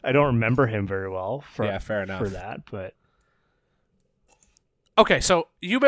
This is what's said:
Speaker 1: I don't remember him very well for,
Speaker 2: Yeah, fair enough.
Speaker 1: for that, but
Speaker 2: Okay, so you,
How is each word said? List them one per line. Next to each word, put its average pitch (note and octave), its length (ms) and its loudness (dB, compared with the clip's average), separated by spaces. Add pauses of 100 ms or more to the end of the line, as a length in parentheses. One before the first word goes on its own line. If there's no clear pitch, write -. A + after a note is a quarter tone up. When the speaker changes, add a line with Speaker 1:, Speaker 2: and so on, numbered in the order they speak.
Speaker 1:
I C3+ 80 -2
don't C#3+ 160 4
remember B2 400 2
him G#2+ 180 -2
very F#2+ 240 -6
well F#2+ 320 -6
for, - 240 -8
Speaker 2:
Yeah, G2 140 -4
fair G#2 240 -6
enough. F#2+ 160 -8
Speaker 1:
for G#2+ 100 -4
that, F#2+ 400 -12
but F#2+ 240 -12 (2000)
Speaker 2:
Okay, G3+ 260 4
so E3+ 260 2 (120)
you, G3+ 280 -2